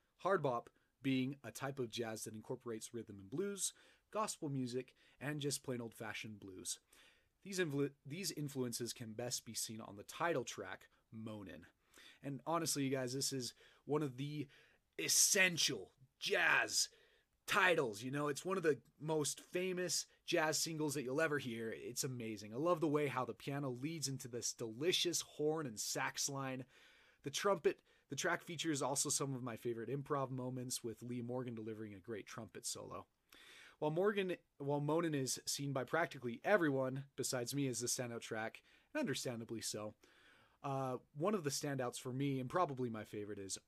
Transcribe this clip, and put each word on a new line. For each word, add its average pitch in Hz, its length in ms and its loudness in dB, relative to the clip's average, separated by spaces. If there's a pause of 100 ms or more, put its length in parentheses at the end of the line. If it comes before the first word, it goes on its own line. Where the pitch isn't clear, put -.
(180)
Hard 180 240 2
bop 127 280 0 (340)
being 135 400 2
a 113 80 -8
type 139 260 -4
of 120 140 -2
jazz 110 320 -4
that 107 100 -8
incorporates 113 600 -8
rhythm 107 260 -8
and 98 100 -16
blues, 196 440 -2 (380)
gospel 214 380 -2
music, 127 460 -2 (260)
and 147 180 -4
just 139 240 -2
plain 123 180 -4
old-fashioned 110 580 -8
blues. 92 400 -10 (640)
These 190 160 -4
influ-, 143 320 0 (140)
these 160 260 -6
influences 127 600 -4
can 113 220 -10
best 120 320 -4
be 113 80 -12
seen 110 280 -6
on 101 160 -12
the 104 60 -12
title 160 400 0
track, 95 460 -8 (260)
Moanin'. 104 500 -10 (580)
And 139 240 -6
honestly, 156 360 2
you 131 60 2
guys, 131 240 0
this 135 180 0
is 123 220 -4 (320)
one 147 160 2
of 131 160 -2
the 147 300 -6 (500)
essential 156 960 6 (280)
jazz 156 720 4 (580)
titles. 160 560 6
You 127 80 -4
know, 147 160 0
it's 143 180 -2
one 190 120 0
of 180 60 0
the 151 140 6 (220)
most 151 420 0 (100)
famous 180 540 0 (220)
jazz 160 320 4
singles 156 340 0
that 143 80 -2
you'll 131 200 0
ever 151 180 4
hear. 113 360 -4
It's - 280 -6
amazing. 110 500 -6
I 117 40 -8
love 165 240 2
the 165 60 4
way 147 200 4
how 127 180 0
the 113 80 -4
piano 139 480 -4
leads 151 260 -2
into 135 200 -6
this 117 260 -4
delicious 143 680 2
horn 156 440 0
and 110 140 -6
sax - 500 0
line. 135 360 -2 (580)
The 139 80 -4
trumpet, 190 480 4 (320)
the 143 40 -4
track 165 280 2
features 151 400 0
also 143 260 2
some 139 240 2
of 123 80 -4
my 120 140 -4
favorite 113 340 -2
improv 139 400 0
moments, 127 540 -4
with 113 180 -6
Lee 123 220 -4
Morgan 123 320 -4
delivering 110 400 -6
a 95 40 -14
great 101 280 -6
trumpet - 400 -10
solo. 98 400 -6 (720)
While 151 100 4
Morgan, 185 460 4 (240)
while 143 220 2
Moanin' 156 340 4
is 131 320 0
seen 143 260 0
by 127 120 0
practically 127 600 0
everyone 139 600 4 (100)
besides 123 400 -2
me 139 120 2
as 117 120 -2
the 120 80 0
standout 117 340 -2
track, 110 400 -4 (320)
and 294 60 0
understandably 120 600 -2
so, 107 340 -4 (680)
uh, 135 340 0 (200)
one 180 160 4
of 190 100 2
the 143 60 0
standouts 135 500 -2
for 127 140 -6
me, 135 260 2
and 127 80 -2
probably 135 440 2
my 107 140 -4
favorite, 104 340 -6
is 98 180 -6 (100)